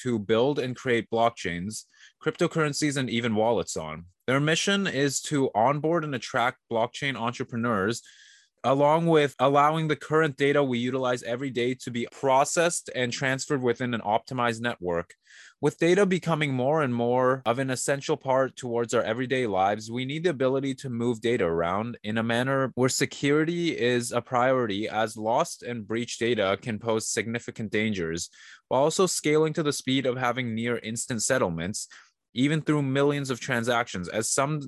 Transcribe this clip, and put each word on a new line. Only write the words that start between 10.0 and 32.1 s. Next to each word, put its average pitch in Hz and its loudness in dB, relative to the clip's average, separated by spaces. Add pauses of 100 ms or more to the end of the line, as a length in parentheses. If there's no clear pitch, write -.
data 143 4
we 127 0
utilize 127 -2
every 123 -6
day 123 0
to 127 -10
be 117 -4
processed 143 2
and 123 -2
transferred 135 -2
within 123 0
an 110 -2
optimized 117 0
network. 87 -2 (480)
With 147 0
data 180 4
becoming 160 0
more 135 2
and 127 0
more 127 2
of 120 2
an 135 -2
essential 139 -2
part 131 0
towards 117 -2
our 113 4
everyday 127 0
lives, 104 0
we 127 -4
need 151 -6
the 180 2
ability 135 0
to 135 -10
move 117 -2
data 117 2
around 87 0
in 107 -4
a 113 2
manner 127 0
where 127 4
security 156 0
is 120 0
a 120 0
priority, 120 0
as 110 -2
lost 117 -2
and 110 -10
breached 117 -6
data 104 2
can 110 -6
pose 110 0
significant 113 -6
dangers, 92 -2 (380)
while 127 2
also 165 2
scaling 156 2
to 165 -2
the 147 0
speed 131 -2
of 127 0
having 123 -2
near 117 -2
instant 113 -6
settlements, 95 0 (460)